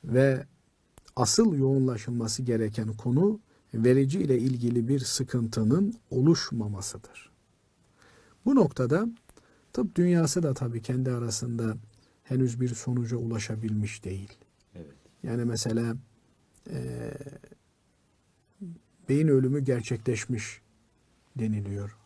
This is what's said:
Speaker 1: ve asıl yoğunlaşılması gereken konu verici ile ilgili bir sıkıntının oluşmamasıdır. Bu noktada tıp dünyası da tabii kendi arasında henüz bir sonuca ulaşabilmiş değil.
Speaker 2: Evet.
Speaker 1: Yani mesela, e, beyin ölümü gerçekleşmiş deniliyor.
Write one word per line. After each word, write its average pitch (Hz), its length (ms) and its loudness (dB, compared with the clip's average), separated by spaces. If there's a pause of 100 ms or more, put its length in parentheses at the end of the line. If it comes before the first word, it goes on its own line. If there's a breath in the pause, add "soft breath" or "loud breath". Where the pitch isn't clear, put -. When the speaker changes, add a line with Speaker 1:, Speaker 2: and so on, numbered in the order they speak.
Speaker 1:
ve 131 420 2 (680)
asıl 185 400 4
yoğunlaşılması 127 880 0
gereken 110 500 -2
konu 156 460 0 (340 soft breath)
verici 135 460 4
ile 139 200 2
ilgili 120 480 0
bir 139 120 2
sıkıntının 127 960 0 (140)
oluşmamasıdır. 113 1200 -2 (1120 soft breath)
Bu 269 100 4
noktada 160 520 4 (680 soft breath)
tıp 233 220 -2
dünyası 175 480 4
da 143 100 2
tabii 117 280 -4
kendi 127 300 -2
arasında 117 680 -2 (460 soft breath)
henüz 127 380 0
bir 123 140 -2
sonuca 123 420 -4
ulaşabilmiş 110 880 -4
değil. 95 280 -10 (420)
Speaker 2:
Evet. 76 200 -18 (280)
Speaker 1:
Yani 120 220 -4
mesela, 113 500 -2 (720)
e, 120 420 -8 (2000)
beyin 151 180 4
ölümü 135 320 4
gerçekleşmiş 123 1000 -4 (720)
deniliyor. 104 720 -4